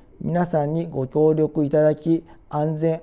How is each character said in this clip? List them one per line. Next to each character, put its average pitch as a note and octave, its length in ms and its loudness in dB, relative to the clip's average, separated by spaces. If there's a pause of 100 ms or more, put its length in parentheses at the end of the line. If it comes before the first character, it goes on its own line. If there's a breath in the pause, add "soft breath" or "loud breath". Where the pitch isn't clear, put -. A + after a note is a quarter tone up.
(220 loud breath)
皆 E3+ 240 -2
さ D#3 200 0
ん D3+ 60 -4
に E3 160 -4
ご C3+ 200 -6
協 D#3 260 2
力 D3+ 320 0
い C#3+ 60 -4
た D3+ 100 2
だ D3+ 140 4
き、 E3 280 0 (240 loud breath)
安 D3+ 300 -2
全 D#3+ 260 -2